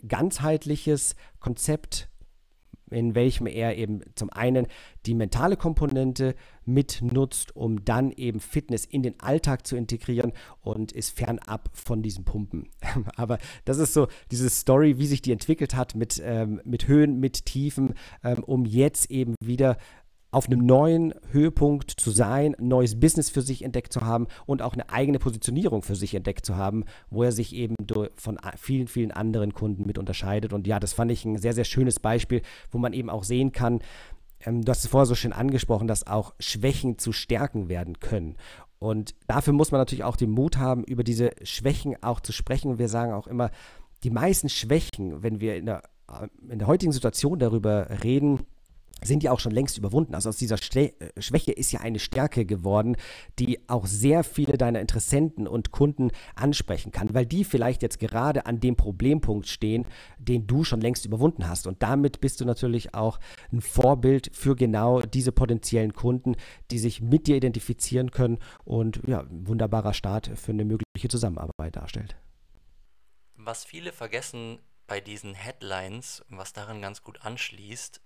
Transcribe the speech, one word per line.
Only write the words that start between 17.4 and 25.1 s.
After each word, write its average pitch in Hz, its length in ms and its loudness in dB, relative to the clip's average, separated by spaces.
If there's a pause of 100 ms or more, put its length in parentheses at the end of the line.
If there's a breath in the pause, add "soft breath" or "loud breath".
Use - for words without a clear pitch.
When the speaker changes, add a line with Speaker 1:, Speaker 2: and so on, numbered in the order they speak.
Speaker 1:
Tiefen, 135 500 0 (280 loud breath)
ähm, 123 220 0
um 131 200 2
jetzt 123 460 4
eben 127 320 0
wieder 123 340 4 (540 loud breath)
auf 131 160 2
einem 123 200 4
neuen 160 480 8 (160)
Höhepunkt 147 640 4
zu - 180 0
sein, 123 460 2
ein 120 100 -4
neues 123 320 4
Business 156 320 4
für 143 100 0
sich 131 220 -6
entdeckt 120 300 -6
zu - 80 -2
haben 113 260 0 (200 loud breath)
und 135 160 -2
auch 117 100 -4
eine - 180 -6
eigene 139 300 2